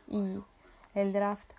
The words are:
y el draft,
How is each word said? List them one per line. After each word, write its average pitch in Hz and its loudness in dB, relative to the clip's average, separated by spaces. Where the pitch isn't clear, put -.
y 196 -2
el 196 2
draft, 202 0